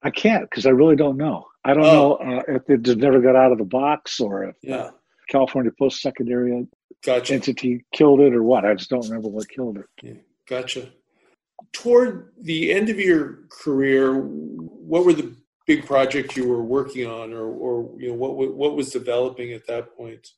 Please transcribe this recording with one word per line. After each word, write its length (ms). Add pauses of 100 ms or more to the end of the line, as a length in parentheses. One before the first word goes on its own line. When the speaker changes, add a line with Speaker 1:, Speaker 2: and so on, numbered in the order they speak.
Speaker 1:
I 80
can't, 400
'cause 140
I 60
really 260
don't 220
know. 280 (160)
I 120
don't 100
Speaker 2:
Oh. 380
Speaker 1:
know, 160
uh, 100
if 220
it 120
just 140
never 240
got 160
out 160
of 60
the 60
box 560
or 240
if 180
Speaker 2:
Yeah. 300 (360)
Speaker 1:
California 500
Post 220
Secondary 680 (360)
Speaker 2:
Gotcha. 320
Speaker 1:
entity 580
killed 280
it 120
or 100
what. 220
I 100
just 140
don't 180
remember 220
what 220
killed 260
it. 100 (160)
Speaker 2:
Yeah. 120 (320)
Gotcha. 420 (840)
Toward 680
the 320
end 160
of 100
your 420 (100)
career, 720
what 840
were 80
the 240 (300)
big 180
projects 520
you 120
were 160
working 420
on, 260
or, 120
or, 560
you 80
know, 60
what, 220
what, 180
what 200
was 160
developing 600
at 140
that 280
point? 440